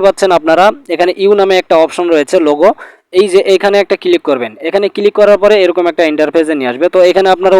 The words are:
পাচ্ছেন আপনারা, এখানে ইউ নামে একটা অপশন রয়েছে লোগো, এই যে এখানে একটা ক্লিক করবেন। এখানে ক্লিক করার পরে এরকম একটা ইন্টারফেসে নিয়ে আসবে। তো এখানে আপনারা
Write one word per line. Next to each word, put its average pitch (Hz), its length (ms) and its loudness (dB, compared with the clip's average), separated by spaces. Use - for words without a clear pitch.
পাচ্ছেন 196 240 0
আপনারা, 165 260 2
এখানে 175 180 -2
ইউ 196 180 2
নামে 196 220 0
একটা 175 220 -2
অপশন 165 300 -4
রয়েছে 147 220 -2
লোগো, 147 220 2
এই 208 140 2
যে 190 60 4
এখানে 202 280 -2
একটা 190 200 -4
ক্লিক 175 260 -2
করবেন। 120 220 -4
এখানে 196 180 -2
ক্লিক 202 240 -2
করার 208 240 4
পরে 208 200 4
এরকম 175 280 0
একটা 170 200 -2
ইন্টারফেসে 151 480 -2
নিয়ে 127 120 -4
আসবে। 143 240 -4
তো 190 40 2
এখানে 190 260 0
আপনারা 185 240 2